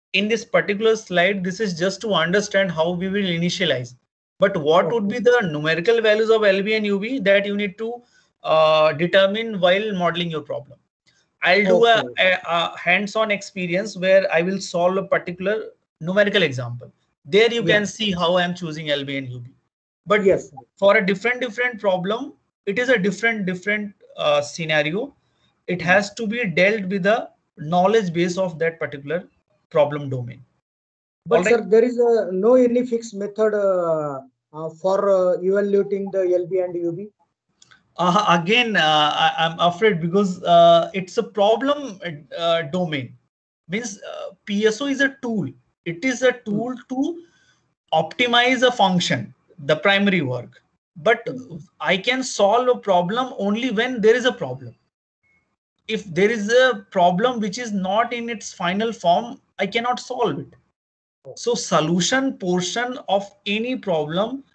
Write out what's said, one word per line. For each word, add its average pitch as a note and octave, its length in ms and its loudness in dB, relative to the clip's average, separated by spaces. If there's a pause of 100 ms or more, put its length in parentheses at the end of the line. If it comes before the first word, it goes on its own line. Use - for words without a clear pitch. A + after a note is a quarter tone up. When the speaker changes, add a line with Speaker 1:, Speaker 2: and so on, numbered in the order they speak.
(120)
Speaker 1:
In G3+ 160 0
this A3 160 -2
particular G#3 520 0
slide, F#3 480 0
this F#3 160 -6
is F#3 180 -4
just F#3+ 220 -2
to G#3+ 140 -2
understand F#3+ 560 0
how D#3+ 200 0
we F3+ 180 -4
will F#3+ 300 -2
initialize. E3 560 -2 (440)
But - 180 2
what D#3+ 340 2
would A3 180 -2
be A#3+ 80 -2
Speaker 2:
Okay. G#3+ 80 -2
Speaker 1:
the A#3+ 280 4
numerical D#3+ 480 0
values A3 300 4
of A3 140 4
L G3 180 4
B G#3+ 120 0
and G#3+ 120 -2
U G3+ 120 0
B A#3 200 -6
that G3 260 2
you G3+ 120 -4
need G3+ 220 -6
to, A#3 240 -8 (400)
uh, D#3 500 4
determine G3 680 2
while G3 320 2 (120)
modeling E3+ 260 -2
your D3+ 100 -6 (120)
problem? B2+ 260 -12 (640)
I'll F#3+ 240 4
do F#3 200 4
a, A#3 120 6
Speaker 2:
Okay. - 320 0
Speaker 1:
a, F#3 80 0 (160)
a E3+ 240 -2
hands-on G3+ 520 0
experience G3 720 -6
where F#3+ 180 6 (100)
I E3 100 2
will F#3+ 180 -2
solve F3+ 360 0
a F#3+ 60 -2
particular F#3 540 -2 (440)
numerical G3 420 2
example. B2 480 -4 (340)
There G#3+ 280 4
you A#3 100 -2
Speaker 2:
Yeah. G#3 120 2
Speaker 1:
can G#3 120 0
see G#3+ 240 -4
how F3 280 0
I'm F3 160 0
choosing D#3+ 360 -8
L C#3+ 140 -2
B C#3 140 -6
and C3+ 100 -10
U B2 120 -12
B. A#2+ 120 -20 (540)
But G#3 180 2
Speaker 2:
Yes. F#3 260 2 (260)
Speaker 1:
for G3+ 200 4
a G#3 80 2
different, G#3+ 360 -2
different A#3+ 400 -6
problem, G3+ 520 -2 (320)
it G3+ 140 -4
is B3 100 -2
a B3 100 4
different, G#3 460 -2
different, G3+ 480 -4 (240)
uh, D3+ 240 2
scenario. D#3 720 -2 (520)
It F3+ 160 -4
Speaker 2:
Hmm. E3+ 60 -4
Speaker 1:
has G3 260 2
to A#3 120 -6
be A#3 200 -4
dealt F#3+ 400 2
with F#3 160 -4
the G#3+ 260 0 (280)
knowledge F3+ 560 2
base F3 260 -2
of F3 220 -4
that E3 180 -2
particular D3 500 -8 (400)
problem C#3+ 400 0
domain. B2 340 -10 (840)
Speaker 2:
But E3 120 4
Speaker 1:
All F3+ 60 2
right. A3 100 4
Speaker 2:
sir, A3 80 2 (120)
there A3+ 100 8
is B3 140 -2
a, A3+ 340 2
no G3+ 220 4
any B3 320 4
fixed A3+ 280 -6
method, G#3 380 -2
uh, E3+ 680 0 (320)
uh, D#3 180 -10
for, F#3 260 -2 (140)
uh, F#3 220 4 (100)
evaluating G3 720 0
the F#3+ 100 0 (120)
L F3 120 0
B F#3 140 -2
and F3+ 160 -4
U E3+ 160 -4
B? G3 160 -10 (920)
Speaker 1:
Uh, F3 260 2 (160)
again, A3 360 0
uh, D3+ 340 2 (140)
I, D#3+ 140 2
I'm E3 200 -2
afraid F3 420 0
because, F3+ 440 -2
uh, E3+ 500 6
it's F#3+ 240 -8
a A#3 40 2
problem, A3+ 760 0 (400)
uh, E3 240 0
domain. D3+ 540 -6 (520)
Means, G#3 340 -8
uh, - 320 -12 (100)
P G#3 220 0
S G#3+ 140 0
O C#4+ 60 -4
is C4 140 -2
a C4+ 200 0
tool. G#3+ 280 -4 (360)
It E3+ 200 -8
is B3+ 180 -2
a B3 100 4
tool A3+ 440 -6
Speaker 2:
Hmm. - 180 -12
Speaker 1:
to D4+ 300 -4 (680)
optimize A#3+ 720 2
a B3+ 80 6
function, F3 640 0 (360)
the D3+ 60 2
primary G3 440 2
work. B2+ 420 -6 (460)
But A#3 180 2
Speaker 2:
Hmm. C#3 300 -12 (240)
Speaker 1:
I D#3+ 160 0
can B3 260 -2
solve A#3+ 460 2
a A#3+ 100 4
problem G3+ 600 0
only A3 340 -2
when A#3+ 280 -2
there A3 140 6
is B3 120 0
a B3 60 2
problem. B2+ 440 -10 (1120)
If G#3+ 160 -4 (100)
there G3 160 4
is A3 220 -2
a B3 380 2
problem G3 500 2
which G#3 180 -4
is A#3+ 140 -8
not G3+ 400 -2
in A#3 160 -6
its A#3 240 -10
final G3+ 400 -2
form, A3+ 480 0 (180)
I G3+ 80 -2
cannot A#3 320 -2
solve G#3 400 -4
it. - 160 -14 (800)
So A#3+ 200 -4
solution F3+ 800 0
portion F#3+ 640 -4 (100)
of G3 220 -2 (160)
any A3+ 280 -4
problem F#3 720 -4 (100)